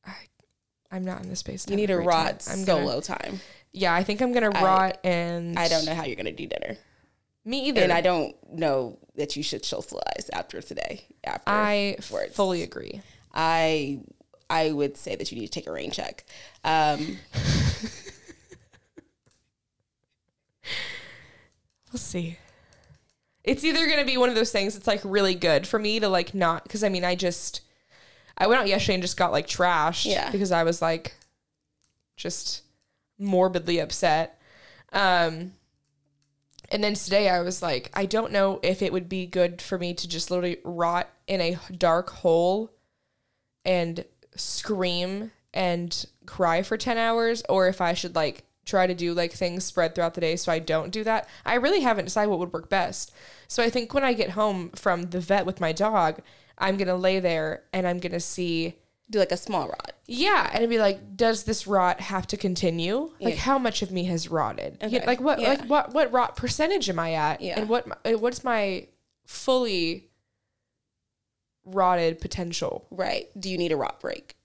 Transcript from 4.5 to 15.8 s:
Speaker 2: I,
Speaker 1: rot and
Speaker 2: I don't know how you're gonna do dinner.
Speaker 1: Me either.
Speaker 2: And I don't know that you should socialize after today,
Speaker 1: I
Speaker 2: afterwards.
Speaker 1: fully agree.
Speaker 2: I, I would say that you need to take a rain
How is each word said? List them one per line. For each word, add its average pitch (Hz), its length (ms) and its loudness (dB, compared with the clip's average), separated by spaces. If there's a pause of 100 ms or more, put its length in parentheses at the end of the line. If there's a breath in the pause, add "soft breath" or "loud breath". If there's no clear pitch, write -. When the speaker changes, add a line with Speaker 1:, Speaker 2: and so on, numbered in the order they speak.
Speaker 2:
I, 190 100 4
Speaker 1:
rot 190 400 4
and 170 540 -2
Speaker 2:
I 170 100 2
don't 160 160 2
know 156 100 -2
how 165 100 -6
you're 131 120 -6
gonna - 160 -6
do - 140 -10
dinner. - 300 -6 (680 soft breath)
Speaker 1:
Me 262 240 -4
either. 240 140 2
Speaker 2:
And 180 100 6
I 170 80 4
don't 170 340 0 (180)
know 139 460 -2 (160)
that 147 220 -4
you 143 60 -6
should - 220 -4
socialize - 680 -6
after - 280 -8
today, - 460 -10 (400)
Speaker 1:
I 208 520 0
Speaker 2:
afterwards. - 360 -6
Speaker 1:
fully 185 280 0
agree. - 380 -12 (320 soft breath)
Speaker 2:
I, 160 680 0 (500)
I 160 220 4
would 143 240 2
say - 200 -4
that - 160 -4
you 117 60 -8
need 110 80 -6
to - 60 -8
take - 140 -8
a - 60 -8
rain 76 180 -6